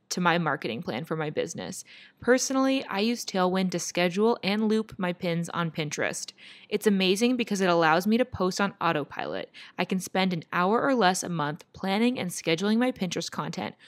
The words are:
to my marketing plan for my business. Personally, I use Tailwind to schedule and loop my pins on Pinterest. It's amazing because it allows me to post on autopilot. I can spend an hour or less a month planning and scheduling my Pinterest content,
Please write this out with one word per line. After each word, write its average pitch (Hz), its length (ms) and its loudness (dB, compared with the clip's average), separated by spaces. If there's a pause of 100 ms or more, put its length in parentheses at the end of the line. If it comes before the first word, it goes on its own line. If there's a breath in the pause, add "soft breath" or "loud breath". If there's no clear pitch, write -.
to - 120 -4
my 175 160 4
marketing 147 460 -2
plan 127 220 -6
for 165 120 -6
my 156 140 -4
business. - 540 -6 (360 loud breath)
Personally, 269 640 2
I 196 160 -6
use 233 240 -2
Tailwind 185 460 2
to 175 80 -4
schedule 185 640 0
and 214 260 0
loop 220 300 0
my 180 160 -2
pins 170 340 -4
on 170 220 -2
Pinterest. 151 600 -4 (360 loud breath)
It's 208 180 -2
amazing 202 520 4
because 208 240 -2
it 185 80 4
allows 170 360 4
me 220 120 4
to 247 80 4
post 185 340 -2
on 202 180 0
autopilot. 143 720 -4 (280 loud breath)
I 180 80 0
can 190 140 -2
spend 185 340 0
an 160 180 -6
hour 190 300 2
or 277 120 2
less 185 280 4
a - 80 -6
month 156 420 -4
planning 226 460 0
and 180 120 -4
scheduling 185 460 0
my 247 160 2
Pinterest 175 380 -4
content, 170 440 -6 (140)